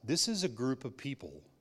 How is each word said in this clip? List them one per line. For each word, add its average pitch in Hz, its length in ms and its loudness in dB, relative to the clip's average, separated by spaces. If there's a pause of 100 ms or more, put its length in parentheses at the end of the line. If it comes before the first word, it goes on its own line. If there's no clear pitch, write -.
this 147 240 4
is 196 160 0
a 180 40 4
group 127 360 0
of 123 120 -6
people 95 460 -8 (180)